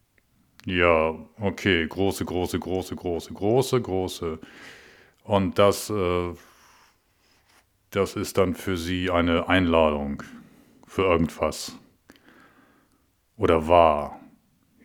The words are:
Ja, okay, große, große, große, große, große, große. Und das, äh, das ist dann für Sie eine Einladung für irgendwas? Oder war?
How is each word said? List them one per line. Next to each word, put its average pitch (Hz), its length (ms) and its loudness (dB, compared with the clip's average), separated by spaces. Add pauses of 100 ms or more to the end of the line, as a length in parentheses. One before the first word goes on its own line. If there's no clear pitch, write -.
(680)
Ja, 85 480 2 (240)
okay, 92 480 0
große, 90 400 -4
große, 87 320 -4
große, 87 360 -6
große, 82 380 -8
große, 123 480 0
große. 92 580 -6 (840)
Und 95 340 0
das, 101 300 4
äh, 90 460 -2 (1600)
das 98 260 -2
ist 101 200 -8
dann 92 180 2
für 95 220 -6
Sie 90 340 -4
eine 85 380 0
Einladung 80 720 2 (640)
für - 180 -4
irgendwas? 82 720 -2 (1600)
Oder 82 280 4
war? 80 540 6 (640)